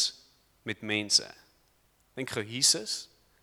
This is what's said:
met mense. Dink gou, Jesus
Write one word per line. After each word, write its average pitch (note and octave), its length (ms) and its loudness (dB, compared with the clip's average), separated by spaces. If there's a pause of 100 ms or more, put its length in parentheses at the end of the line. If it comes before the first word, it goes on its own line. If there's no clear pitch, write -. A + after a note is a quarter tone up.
(640)
met A2 180 -4
mense. G#2+ 460 2 (880)
Dink C3 140 -6
gou, A2+ 140 -2
Jesus C3+ 640 0 (360)